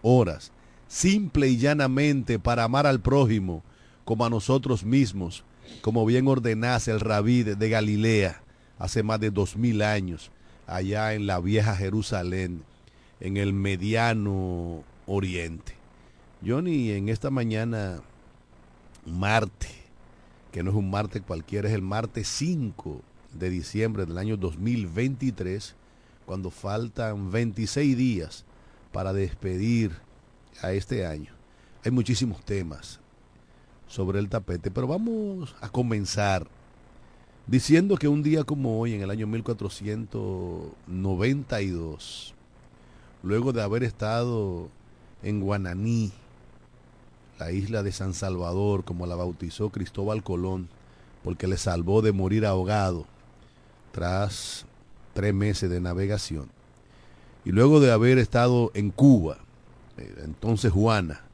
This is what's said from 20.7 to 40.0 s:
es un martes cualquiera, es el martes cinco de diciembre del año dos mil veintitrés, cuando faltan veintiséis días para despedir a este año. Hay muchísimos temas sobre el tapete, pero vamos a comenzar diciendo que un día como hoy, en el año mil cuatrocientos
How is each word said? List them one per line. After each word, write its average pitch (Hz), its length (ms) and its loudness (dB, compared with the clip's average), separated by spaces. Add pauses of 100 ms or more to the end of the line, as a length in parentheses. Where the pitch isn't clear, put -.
es 101 60 2
un 98 140 0
martes 101 320 -4
cualquiera, 98 460 -6
es 107 60 0
el 98 80 -2
martes 107 460 -4
cinco 135 720 -6 (300)
de 90 180 -4
diciembre 101 560 -2
del 82 100 -8
año 107 200 -2
dos 90 200 -4
mil 110 300 -2
veintitrés, 107 880 -4 (520)
cuando 95 240 -8
faltan 107 800 -6
veintiséis 117 680 0
días 113 500 -2 (460)
para 95 200 -4
despedir 98 800 0 (720)
a 92 100 -4
este 98 320 -4
año. 76 280 -8 (520)
Hay 120 60 0
muchísimos 123 540 0
temas 85 560 -8 (880)
sobre 95 320 -2
el 101 100 -4
tapete, 92 400 -4
pero 123 160 -4
vamos 202 760 -4
a 110 80 -12
comenzar 101 800 0 (1000)
diciendo 165 500 4
que 147 120 0
un 147 140 2
día 151 220 2
como 127 360 -2
hoy, 117 140 -2
en 101 80 -4
el 98 80 -4
año 110 160 -4
mil 110 180 -4
cuatrocientos 101 1160 -6 (240)